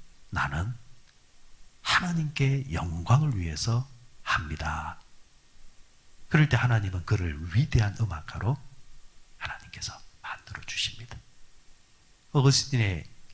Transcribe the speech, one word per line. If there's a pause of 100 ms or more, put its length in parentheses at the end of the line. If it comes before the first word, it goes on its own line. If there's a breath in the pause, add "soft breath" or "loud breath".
(300)
"나는 (1080)
하나님께
영광을
위해서 (360)
합니다." (1300)
그럴
때
하나님은
그를
위대한
음악가로 (800)
하나님께서 (220)
만들어
주십니다. (1160)
어거스틴의 (260)